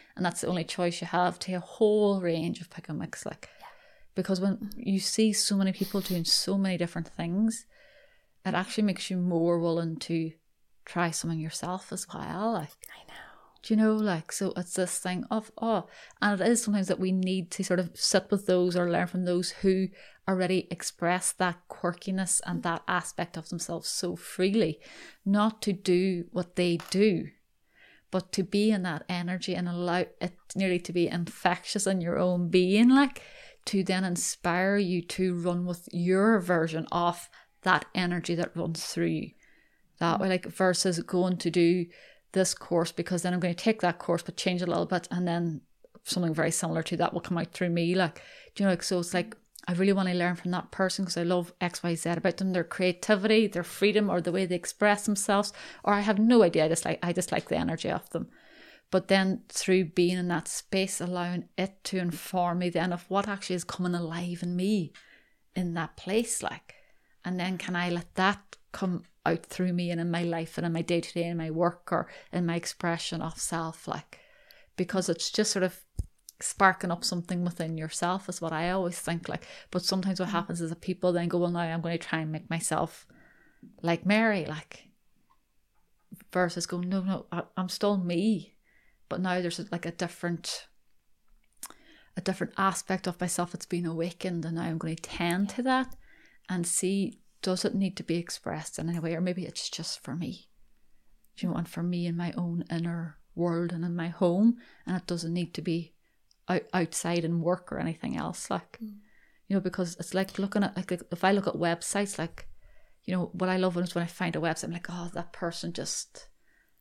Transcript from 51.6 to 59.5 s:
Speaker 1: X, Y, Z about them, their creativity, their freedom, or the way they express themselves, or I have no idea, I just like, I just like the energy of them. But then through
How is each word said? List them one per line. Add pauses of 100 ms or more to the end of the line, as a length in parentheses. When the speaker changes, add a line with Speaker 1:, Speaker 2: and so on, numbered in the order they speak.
Speaker 1:
X,
Y,
Z
about
them,
their
creativity,
their
freedom,
or
the
way
they
express
themselves, (320)
or
I
have
no
idea,
I
just
like,
I
just
like
the
energy
of
them. (600)
But
then
through